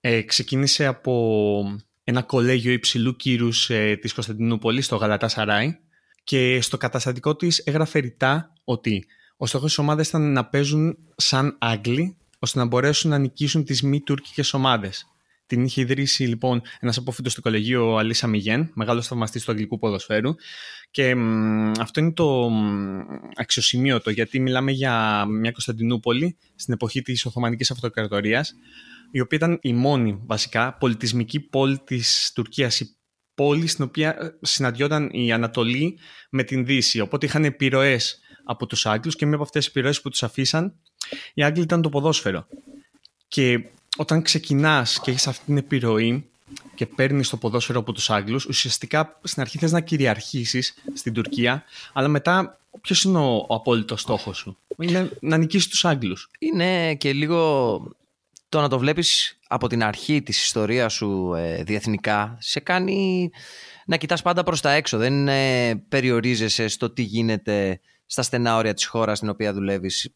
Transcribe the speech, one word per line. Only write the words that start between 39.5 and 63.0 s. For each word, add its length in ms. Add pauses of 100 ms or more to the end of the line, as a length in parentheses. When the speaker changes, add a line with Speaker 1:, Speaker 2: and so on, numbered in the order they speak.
Speaker 1:
τις 60
επιρροές 300
που 100
τους 120
αφήσαν 520 (600)
οι 80
Άγγλοι 200
ήταν 200
το 60
ποδόσφαιρο. 580 (840)
Και 360 (320)
όταν 260
ξεκινάς 800
και 100
έχεις 160
αυτή 180
την 120
επιρροή 760 (440)
και 120
παίρνεις 420
το 80
ποδόσφαιρο 420
από 140
τους 180
Άγγλους, 340
ουσιαστικά 760
στην 200
αρχή 160
θες 140
να 80
κυριαρχήσεις 920 (200)
στην 180
Τουρκία, 520 (280)
αλλά 160
μετά 520 (200)
ποιος 240
είναι 140
ο, 300
ο 60
απόλυτος 460
στόχος 360
σου; 220 (200)
Είναι... 320 (100)
να 160
νικήσεις 320
τους 160
Άγγλους. 540
Speaker 2:
Είναι 560
και 180
λίγο 840 (540)
το 120
να 80
το 100
βλέπεις 680
από 220
την 160
αρχή 380
της 200
ιστορίας 500
σου, 440
ε, 260
διεθνικά, 760
σε 200
κάνει 720 (560)